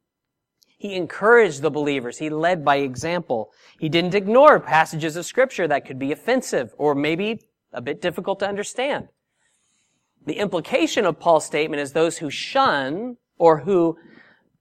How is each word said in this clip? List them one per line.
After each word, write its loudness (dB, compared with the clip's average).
He -8
encouraged 2
the 2
believers. -4
He -6
led 0
by 4
example. -4
He -4
didn't 0
ignore 6
passages 0
of -10
Scripture -2
that -2
could -12
be -4
offensive -4
or 0
maybe -4
a -10
bit -8
difficult -4
to -2
understand. -6
The -6
implication 0
of 0
Paul's 4
statement -2
is -8
those 0
who -8
shun -2
or 6
who 2